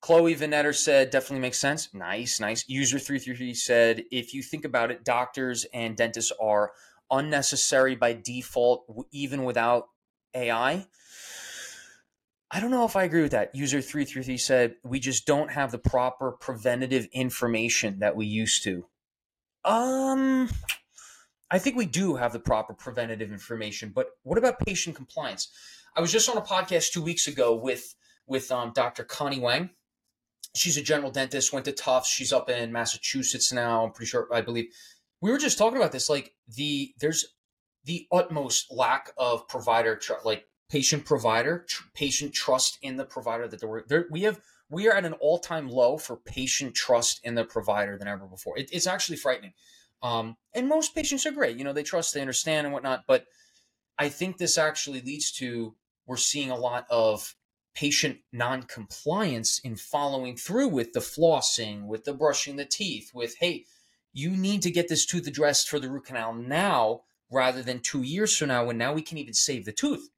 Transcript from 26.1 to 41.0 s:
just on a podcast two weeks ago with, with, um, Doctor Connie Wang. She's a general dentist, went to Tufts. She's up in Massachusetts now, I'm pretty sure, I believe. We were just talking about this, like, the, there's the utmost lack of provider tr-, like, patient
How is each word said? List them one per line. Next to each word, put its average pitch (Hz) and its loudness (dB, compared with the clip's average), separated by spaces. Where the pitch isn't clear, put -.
just 214 4
on 233 2
a 214 0
podcast 180 0
two 175 -2
weeks 160 0
ago 123 4
with, 120 -6
with, 131 -2
um, 120 -4
Doctor 120 0
Connie 139 -4
Wang. 127 0
She's 170 2
a 151 -2
general 147 0
dentist, 131 0
went 135 -4
to 143 -4
Tufts. 127 2
She's 131 -2
up 131 2
in 117 -2
Massachusetts 123 -2
now, 117 2
I'm 110 -4
pretty - -10
sure, 120 0
I 117 2
believe. 117 -6
We 202 2
were 269 2
just 285 0
talking 233 4
about 214 4
this, - -4
like, 147 0
the, 139 -4
there's 160 0
the 165 -6
utmost 151 0
lack 127 0
of 120 0
provider 113 2
tr-, - -4
like, 107 -2
patient 143 2